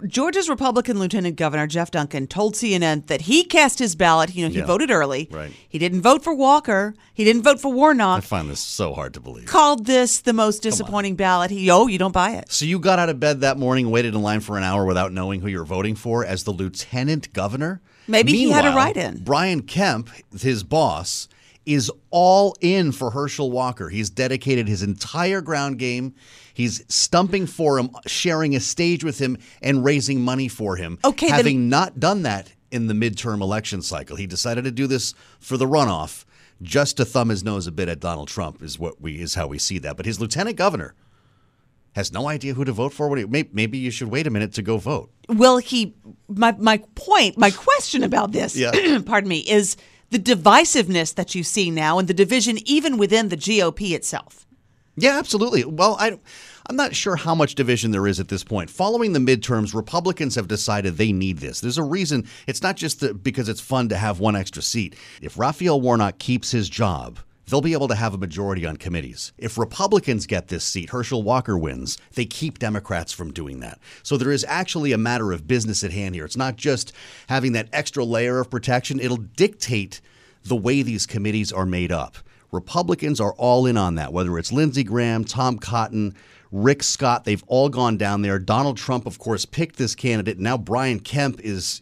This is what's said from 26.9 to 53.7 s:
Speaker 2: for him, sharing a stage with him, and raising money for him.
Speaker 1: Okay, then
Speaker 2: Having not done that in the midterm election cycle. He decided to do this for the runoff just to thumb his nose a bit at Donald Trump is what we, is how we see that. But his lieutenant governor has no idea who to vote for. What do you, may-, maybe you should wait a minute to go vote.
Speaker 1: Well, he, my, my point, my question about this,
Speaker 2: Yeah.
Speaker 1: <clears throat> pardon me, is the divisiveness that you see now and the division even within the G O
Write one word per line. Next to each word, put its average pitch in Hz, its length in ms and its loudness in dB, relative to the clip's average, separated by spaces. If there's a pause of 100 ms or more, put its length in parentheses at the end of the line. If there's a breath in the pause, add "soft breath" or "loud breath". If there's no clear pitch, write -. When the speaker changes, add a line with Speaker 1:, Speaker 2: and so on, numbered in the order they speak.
Speaker 2:
for 147 320 2
him, 123 140 0 (160)
sharing 156 480 0
a 131 40 2
stage 170 440 0
with 156 160 -4
him, 127 180 -2 (240 loud breath)
and 135 240 2
raising 139 360 2
money 127 260 0
for 104 280 -4
him. 87 300 -8
Speaker 1:
Okay, 294 220 2
then 294 100 4
Speaker 2:
Having 127 320 4
not 147 300 2
done 180 240 2
that 101 280 -4 (200)
in 117 160 -2
the 107 80 0
midterm 107 460 -2
election 101 420 -4
cycle. 71 320 -8
He 98 100 -6
decided 117 380 -4
to 131 80 -4
do 131 160 -2
this 127 260 -2 (260 soft breath)
for - 160 -6
the 131 120 2
runoff 120 580 0 (380 soft breath)
just 139 340 0
to 127 80 2
thumb 117 240 0
his 95 140 -2
nose 101 240 -4
a 87 40 -8
bit 85 160 -4
at 82 120 -6
Donald 78 300 -6
Trump 78 340 -8
is 76 160 -14
what 82 200 -8
we, 78 220 -8
is 82 140 -6
how 85 120 -4
we 73 120 -8
see - 200 -4
that. 71 160 -8
But - 120 -8
his 107 120 -6
lieutenant 175 380 -4
governor 151 380 0 (1000)
has 98 180 -4
no 120 160 -4
idea 139 260 -6
who 131 120 -4
to 131 60 -2
vote 120 220 -2
for. 151 140 -2
What 143 80 0
do 127 60 -2
you, 98 60 -6
may-, 143 260 0
maybe 110 240 -2
you 127 140 -4
should 113 180 -6
wait 147 180 -2
a - 20 0
minute 107 240 -2
to 110 80 -6
go 107 160 0
vote. - 340 -4 (160)
Speaker 1:
Well, 247 300 8
he, 247 360 -2 (340)
my, 226 320 2
my 214 240 2 (120)
point, 349 420 2
my 208 140 6
question 480 520 0
about 208 280 0
this, - 240 -4
Speaker 2:
Yeah. 294 460 2
Speaker 1:
<clears throat> 190 40 -8
pardon 202 240 2
me, 165 100 0
is 208 380 2 (340 soft breath)
the 240 80 2
divisiveness 190 960 4
that 180 200 -6
you 175 80 -4
see 175 280 0
now 156 280 2
and 190 80 0
the 185 60 0
division 214 440 2 (100)
even 285 300 2
within 208 320 2
the 175 80 -4
G 202 240 0
O 165 100 2